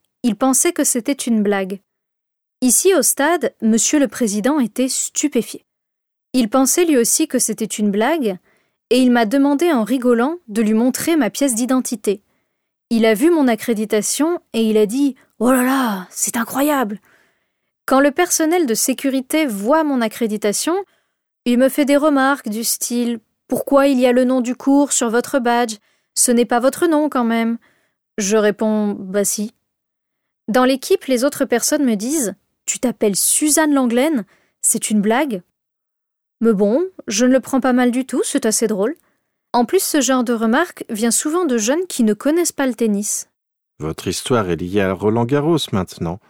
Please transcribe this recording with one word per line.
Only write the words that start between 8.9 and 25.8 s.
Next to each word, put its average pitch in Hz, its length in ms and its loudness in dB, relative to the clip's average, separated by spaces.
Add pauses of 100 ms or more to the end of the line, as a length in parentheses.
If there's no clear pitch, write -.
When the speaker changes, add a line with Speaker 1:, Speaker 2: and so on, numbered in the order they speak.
Speaker 1:
et 247 80 4
il 254 120 4
m'a 240 140 4
demandé 277 480 2
en 233 120 0
rigolant 247 520 0 (120)
de 214 120 -2
lui 220 140 2
montrer 254 420 0
ma 233 140 2
pièce 269 240 0
d'identité. 233 680 -2 (680)
Il 226 160 2
a 220 80 4
vu 254 160 2
mon 302 180 2
accréditation 220 960 -2 (100)
et 226 120 0
il 214 120 2
a 214 80 4
dit : « 254 320 0 (220)
Oh 226 120 2
là 262 120 4
là, 247 480 -2
c'est - 260 -6
incroyable ! » 262 640 -2 (840)
Quand 262 140 2
le 277 140 4
personnel 339 540 0
de 226 80 0
sécurité 269 680 -2
voit 240 380 0
mon 277 180 -2
accréditation, 220 840 -2 (600)
il 240 140 0
me 262 100 4
fait 294 160 0
des 277 120 4
remarques 277 520 0
du 214 140 -6
style : « 240 560 -4 (300)
Pourquoi 277 400 2
il 277 100 2
y 247 80 4
a 247 60 4
le 254 120 2
nom 254 160 0
du 247 140 -4
cours 277 380 2
sur 240 180 -2
votre 240 300 -2
badge ? 240 360 0 (380)